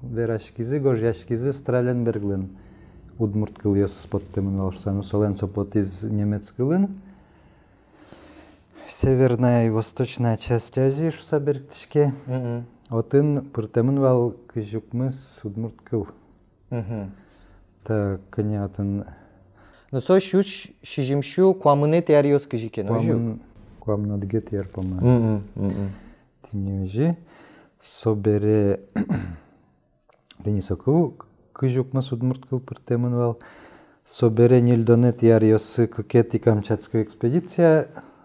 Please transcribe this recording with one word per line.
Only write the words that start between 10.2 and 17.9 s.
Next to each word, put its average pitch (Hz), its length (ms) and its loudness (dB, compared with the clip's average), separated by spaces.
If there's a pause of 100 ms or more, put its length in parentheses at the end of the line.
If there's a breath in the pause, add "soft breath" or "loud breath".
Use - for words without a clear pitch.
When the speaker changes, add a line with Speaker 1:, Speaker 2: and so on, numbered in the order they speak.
Speaker 1:
часть - 420 -4
Азии 139 320 0
шуса - 300 -4
берктышке. 143 760 -2 (120)
Speaker 2:
Мгм. 120 400 -6 (240)
Speaker 1:
Отын 139 600 2
пыртемын 120 500 -2
вал 123 340 2 (140)
кыжукмыс 120 960 -8
удмурт 110 380 -8
кыл. 107 240 -4 (640)
Speaker 2:
Мгм. 107 400 -8 (760 soft breath)
Speaker 1:
Та 101 360 -2 (100)